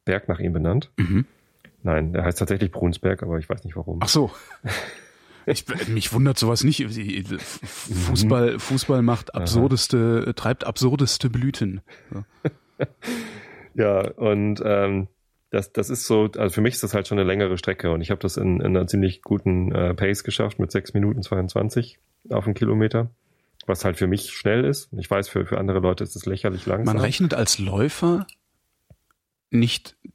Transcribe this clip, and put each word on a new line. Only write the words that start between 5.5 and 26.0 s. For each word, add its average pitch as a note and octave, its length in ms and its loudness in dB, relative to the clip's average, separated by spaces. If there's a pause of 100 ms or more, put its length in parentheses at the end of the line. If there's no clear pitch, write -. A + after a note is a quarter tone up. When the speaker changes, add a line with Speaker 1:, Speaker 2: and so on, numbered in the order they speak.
Speaker 2:
mich A2 240 -2
wundert C3 260 4
sowas A2+ 240 2
nicht. C#3+ 160 2
F-, G#2 840 -6
Fußball, A2 880 2
Speaker 1:
Mhm. A2+ 80 -6
Speaker 2:
Fußball C3+ 400 0
macht A#2 340 0
Speaker 1:
Aha. - 60 -2
Speaker 2:
absurdeste, A#2 960 2
treibt - 280 -2
absurdeste C3 640 0
Blüten. A#2 520 -2 (320)
So. G2 100 -8 (560)
Speaker 1:
<laughs> C#3 60 -2 (920)
Ja, G2+ 260 4 (100)
und, G#2 520 0
ähm, G2 440 2 (420)
das, G2+ 240 -2
das G#2 160 -2
ist B2 160 -4
so, G#2+ 320 4
also G#2 160 0
für G#2+ 80 2
mich A#2+ 140 2
ist - 80 -4
das - 100 -2
halt G2+ 140 0
schon G2+ 120 0
eine F#2+ 80 2
längere F#2+ 300 2
Strecke F2 340 -2
und E2 100 0
ich D#2+ 100 -4
hab G2 80 -2
das - 180 -2
in, F2+ 220 2
in F#2+ 180 2
einer F#2 100 0
ziemlich F#2+ 340 0
guten, F#2 500 0
äh, F2+ 220 2
Pace G2+ 300 -2
geschafft - 360 -2
mit - 120 -2
sechs - 220 -2
Minuten G2+ 300 2
zweiundzwanzig G#2 760 -2 (300)
auf G#2+ 160 -2
einen G#2+ 100 0
Kilometer, A2 540 0 (560)
was F#2 180 -2
halt F2+ 140 0
für F#2+ 100 2
mich G2 240 -2
schnell A2+ 320 2
ist. C#3+ 300 -2
Ich F#2+ 160 -8
weiß, G2 180 0
für, F#2+ 180 -2
für G2+ 120 -2
andere F#2+ 220 0
Leute F#2 240 2